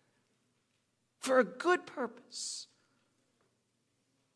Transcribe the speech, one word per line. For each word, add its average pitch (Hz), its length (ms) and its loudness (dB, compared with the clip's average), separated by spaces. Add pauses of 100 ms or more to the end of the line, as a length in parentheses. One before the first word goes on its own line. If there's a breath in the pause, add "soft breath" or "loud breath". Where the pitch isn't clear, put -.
(1200)
for 254 180 4
a 247 60 6
good 330 420 0
purpose, - 800 -10 (1700)